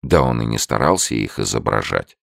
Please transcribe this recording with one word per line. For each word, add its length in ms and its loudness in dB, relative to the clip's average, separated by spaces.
Да 200 4
он 200 2
и 40 -2
не 120 -2
старался 560 0
их 240 -4
изображать. 880 -2